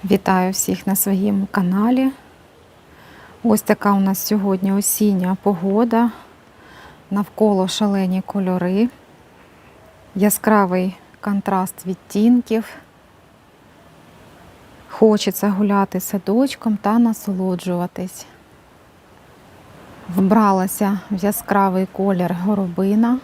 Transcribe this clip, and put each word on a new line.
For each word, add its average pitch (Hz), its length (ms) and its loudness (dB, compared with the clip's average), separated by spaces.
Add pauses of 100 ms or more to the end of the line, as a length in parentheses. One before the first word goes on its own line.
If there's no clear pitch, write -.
Вітаю 190 460 0
всіх - 360 -4
на 196 80 0
своєму 196 560 0
каналі. 220 600 0 (1300)
Ось 214 180 2
така 208 320 0
у 196 60 2
нас 190 280 -2
сьогодні 196 460 0
осіння 196 680 0
погода. 220 680 0 (1000)
Навколо 202 560 0
шалені 190 580 0
кольори, 185 640 0 (1300)
яскравий 190 800 2 (260)
контраст 196 640 -4
відтінків. 220 800 0 (2250)
Хочеться 208 600 2
гуляти 196 500 0
садочком 214 840 -2
та 220 180 2
насолоджуватись. 185 1300 -4 (1900)
Вбралася 196 840 2 (120)
в 190 120 -4
яскравий 196 680 0
колір 190 420 -2
горобина. 196 920 0